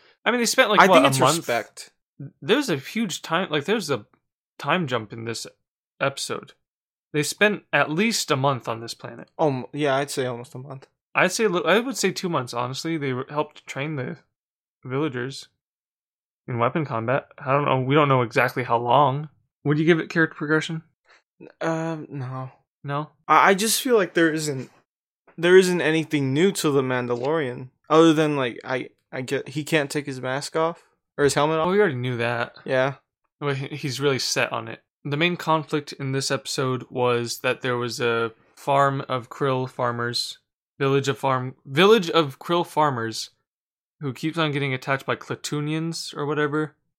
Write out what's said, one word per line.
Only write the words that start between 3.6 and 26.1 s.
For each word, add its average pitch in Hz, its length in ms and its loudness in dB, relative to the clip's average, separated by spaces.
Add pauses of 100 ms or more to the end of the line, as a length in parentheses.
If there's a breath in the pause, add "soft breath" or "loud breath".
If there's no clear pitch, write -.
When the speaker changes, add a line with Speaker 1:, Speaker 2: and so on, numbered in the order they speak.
Speaker 1:
there's 190 260 -2
a 107 140 -4 (520)
time 160 300 -2
jump 117 260 -4
in 117 120 -10
this 113 200 -8 (560)
episode. - 520 -6 (600)
They 151 100 0
spent 202 480 0
at 147 200 2
least 208 400 0
a - 40 2
month 131 320 0
on 113 140 -4
this 117 140 -12
planet. 120 420 -16
Speaker 2:
Um, 135 360 0
yeah, 143 220 0
I'd 139 160 -2
say 135 140 -2
almost 123 300 -10
a - 20 -14
month. 135 300 -16 (260)
Speaker 1:
I'd 170 180 2
say, 226 160 2
li-, 175 180 0
I 180 140 4
would 247 180 -4
say 190 140 0
two - 180 -6
months, 135 240 -4
honestly. 131 440 -4
They 139 160 -4
re-, 127 160 -6
helped 147 380 -8
train 151 280 -8
the 139 220 -8 (640)
villagers 131 640 -6 (1000)
in 123 120 -4
weapon 127 260 0
combat. 120 420 -2 (100)
I 139 160 -4
don't 143 120 0
know. 131 140 2
We 131 160 2
don't 147 140 6
know 131 120 4
exactly 123 420 0
how 117 140 0
long. 135 520 2 (340)
Would 147 160 0
you 160 60 0
give 165 140 6
it - 100 -8
character 160 260 0
progression? 156 480 -2 (800 soft breath)
Speaker 2:
Um, 160 480 -4
no. 131 420 -10 (320)
Speaker 1:
No? 143 260 -6 (180)
Speaker 2:
I, 156 240 6
I - 20 6
just 202 280 0
feel 247 140 2
like 185 180 2
there 165 200 4
isn't, 151 360 -4 (680)
there 175 200 8
isn't 180 240 6
anything 147 520 2